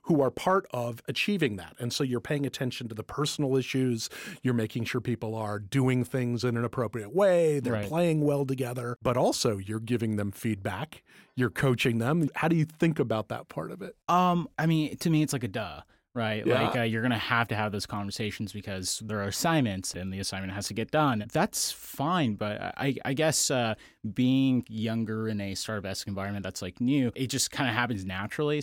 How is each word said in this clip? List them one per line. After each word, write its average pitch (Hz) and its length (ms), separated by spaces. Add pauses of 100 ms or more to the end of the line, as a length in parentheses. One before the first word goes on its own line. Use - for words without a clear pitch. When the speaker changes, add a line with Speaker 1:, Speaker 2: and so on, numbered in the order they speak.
Speaker 1:
who 156 200
are 131 80
part 185 420
of 120 360
achieving 147 480
that. - 240
And 120 120
so - 120
you're 123 160
paying 143 260
attention 123 440
to 110 40
the 110 80
personal 143 540
issues. 127 520 (360)
You're 127 100
making 113 300
sure 120 160
people 110 340
are 107 240
doing 127 460
things 123 400
in 120 120
an 117 80
appropriate 110 480
way. 170 460
They're 123 140
Speaker 2:
Right. 104 160
Speaker 1:
playing 160 320
well 143 260
together, 123 560
but 123 140
also 131 420
you're 107 220
giving 113 340
them 101 160
feedback. 98 720 (340)
You're 127 140
coaching 123 480
them. 143 360
How 160 140
do 170 80
you 156 100
think 165 320
about 110 300
that 117 200
part - 220
of 185 100
it? 185 140 (140)
Speaker 2:
Um, 175 380 (120)
I 156 80
mean, 160 320
to - 100
me, 156 140
it's 147 100
like 131 120
a 107 40
duh, 92 320 (340)
right? 110 300
Speaker 1:
Yeah. 127 220
Speaker 2:
Like, - 100
uh, 120 60
you're 113 180
gonna 120 160
have 117 320
to 117 60
have 107 180
those 101 140
conversations 104 640
because 98 540
there 104 140
are 101 80
assignments 117 640
and 95 180
the 95 60
assignment 95 340
has 101 160
to 107 60
get 110 160
done. 135 420
That's - 400
fine, 143 640
but 104 260 (160)
I, 131 200 (100)
I 135 80
guess, 156 360
uh, 117 240 (380)
being 131 560
younger 110 600
in 104 120
a 98 140
startup-esque 95 540
environment 101 340
that's, 95 180
like, 92 200
new, 127 340
it 123 140
just - 240
kinda 127 200
happens 117 320
naturally. 107 580